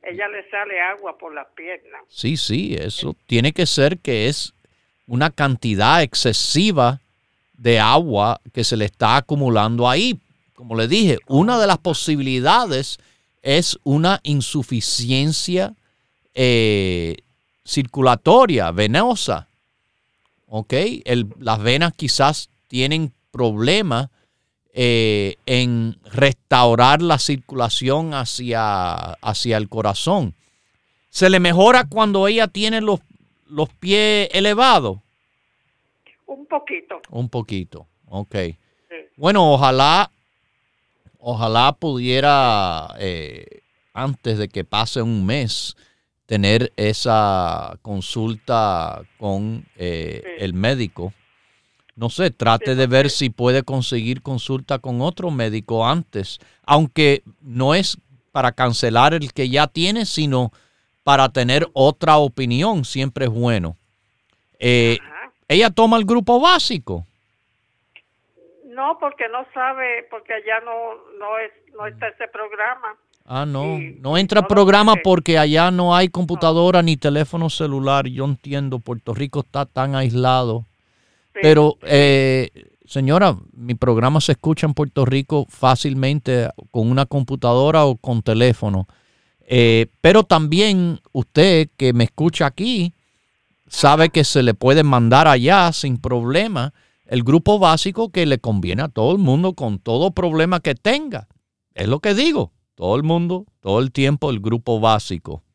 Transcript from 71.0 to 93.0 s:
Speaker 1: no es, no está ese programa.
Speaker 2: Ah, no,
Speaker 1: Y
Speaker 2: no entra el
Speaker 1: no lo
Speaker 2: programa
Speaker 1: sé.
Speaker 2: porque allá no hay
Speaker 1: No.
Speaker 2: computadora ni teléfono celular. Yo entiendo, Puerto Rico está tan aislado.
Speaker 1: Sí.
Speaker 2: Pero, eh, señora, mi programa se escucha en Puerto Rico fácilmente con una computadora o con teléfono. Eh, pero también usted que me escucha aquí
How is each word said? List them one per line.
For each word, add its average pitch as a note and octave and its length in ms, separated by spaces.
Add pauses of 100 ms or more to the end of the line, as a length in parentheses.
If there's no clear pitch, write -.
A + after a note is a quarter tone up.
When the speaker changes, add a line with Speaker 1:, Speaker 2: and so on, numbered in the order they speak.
Speaker 1:
no G#3 180
es, A3 140 (260)
no G#3 100
está G#3 220
ese A3 180
programa. G#3+ 720 (280)
Speaker 2:
Ah, C3 200
no, D3+ 340
Speaker 1:
Y C#3 220
Speaker 2:
no C#3+ 160
entra G3 240
el - 20
Speaker 1:
no F3+ 60
lo G#3 60
Speaker 2:
programa G3+ 400
Speaker 1:
sé. E3+ 80
Speaker 2:
porque E3+ 340
allá D#3 340
no F3 240
hay F#3 120
Speaker 1:
No. F3 40
Speaker 2:
computadora F3 720
ni E3 160
teléfono D#3 520
celular. C#3 580
Yo B2+ 180
entiendo, C#3 540
Puerto A#2+ 340
Rico C#3 260
está C#3 260
tan C3+ 300
aislado. B2+ 720 (680)
Speaker 1:
Sí. - 80
Speaker 2:
Pero, D3+ 420
eh, C3+ 640 (360)
señora, C#3+ 500 (180)
mi A#2+ 220
programa B2 460
se D3+ 120
escucha D#3+ 340
en D3+ 60
Puerto C#3 320
Rico C3+ 440
fácilmente C3 1000 (220)
con A#2 200
una C3+ 140
computadora C3+ 800
o C3+ 120
con A#2 240
teléfono. A2 680 (600)
Eh, A2+ 400 (140)
pero G#3 220
también F3 760 (120)
usted D#3 640
que B2+ 160
me A#2+ 120
escucha D#3+ 400
aquí F#3 480 (760)